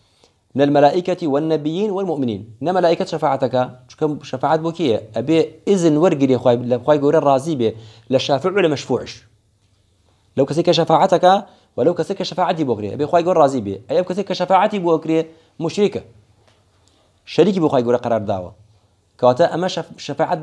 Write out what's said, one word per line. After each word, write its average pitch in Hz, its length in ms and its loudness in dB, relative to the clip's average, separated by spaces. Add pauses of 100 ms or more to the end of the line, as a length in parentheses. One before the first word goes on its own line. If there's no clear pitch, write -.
(540)
«من 131 140 2
الملائكة 170 600 0
والنبيين 156 600 -2
والمؤمنين.» 151 520 -4 (220)
نە 160 120 -2
مەلائکەت 175 360 0
شەفاعەتەکە، 135 500 -2 (260)
چونکە - 180 -4 (240)
شەفاعەت 143 340 -2
بۆ 165 120 -2
کێیە؟ 123 220 0 (180)
ئەبێ 127 220 0 (300)
ئیزن 170 340 2
وەرگرێ 139 340 2
خوای، 120 200 4 (140)
لە 123 140 2
خوای 151 180 4
گەورە 151 260 4
ڕازی 139 320 0
بێ 110 100 2 (420)
لە 131 40 2
شافع 135 320 0
و 190 140 0
لە 170 100 2
مەشفوعش. - 400 -4 (1200)
لەو 135 120 2
کەسێک 160 200 -2
کە 175 100 4
شەفاعەتەکە 170 560 4 (420)
و - 80 -6
لەو 170 140 2
کەسێک 165 220 -6
کە 190 100 -4
شەفاعەتی 165 380 -2
بۆ 117 100 0
کرێ، 104 140 -6
ئەبێ 127 180 -4
خوای 170 140 2
گەورە 175 180 2
ڕازی 135 240 2
بێ. 98 100 -6 (120)
ئەی 143 100 -2
ئەو 180 100 0
کەسێک 190 200 -6
کە 190 120 -4
شەفاعەتی 190 440 2
بۆ 170 80 2 (100)
کرێ، 160 180 0 (420)
موشریکە. 185 400 -2 (1300)
شەریکی 190 280 4
بۆ 151 100 2
خوای 127 140 2
گەورە 120 180 2
قەرار 113 260 0
داوە. 92 200 -6 (680)
کەواتە 127 340 4
ئەمە 175 220 -2
شەف-، - 200 -10 (120)
شەفاعەت 151 360 -2